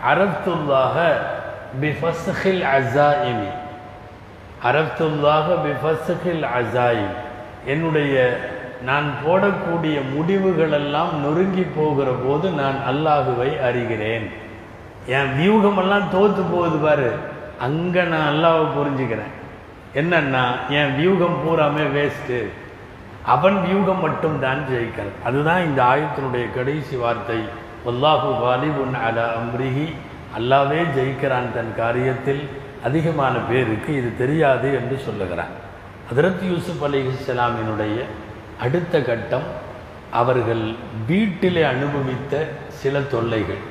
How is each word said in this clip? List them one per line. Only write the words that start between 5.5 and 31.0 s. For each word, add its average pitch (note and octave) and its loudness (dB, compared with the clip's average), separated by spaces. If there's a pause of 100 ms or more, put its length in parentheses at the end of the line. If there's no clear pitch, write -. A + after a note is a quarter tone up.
பிஃபஸ்ஹில் D#3 -2
அஸாயிம்." A#2+ 0 (520)
என்னுடைய, C#3+ 2 (460)
நான் C#3+ 0 (140)
போடக்கூடிய E3+ 2 (160)
முடிவுகளெல்லாம் D#3+ 2
நொறுங்கி F3 2 (100)
போகிற C#3 2
போது C#3 0
நான் C#3 0 (140)
அல்லாஹுவை C3+ 2 (180)
அறிகிறேன். A2+ -2 (760)
என் C3+ 0
வியூகமெல்லாம் G3 4
தோத்து F#3+ 4 (100)
போகுது E3+ 0
பாரு, D3 2 (460)
அங்க E3+ 0
நான் D#3 0
அல்லாஹ்வை D#3+ 4 (120)
புரிஞ்சுக்கிறேன். C3 -2 (640)
என்னன்னா, C#3+ 2 (240)
என் C#3 2
வியூகம் F3 4 (100)
பூராமே D3+ 2 (120)
வேஸ்ட், B2+ -2 (800)
அவன் F#3 4
வியூகம் F#3 2
மட்டும்தான் D3 0 (120)
ஜெயிக்கிறது. A2 -4
அதுதான் D3+ 2
இந்த C3+ 2
ஆயத்தினுடைய B2+ 0
கடைசி C#3 -2
வார்த்தை, A#2 -2 (500)
"வல்லாஹு C3 2
காலிபுன் C3 0
அலா A2+ 0
அம்ரிஹி." B2+ -2 (440)
அல்லாவே C#3 4 (140)
ஜெயிக்கிறான் B2+ 0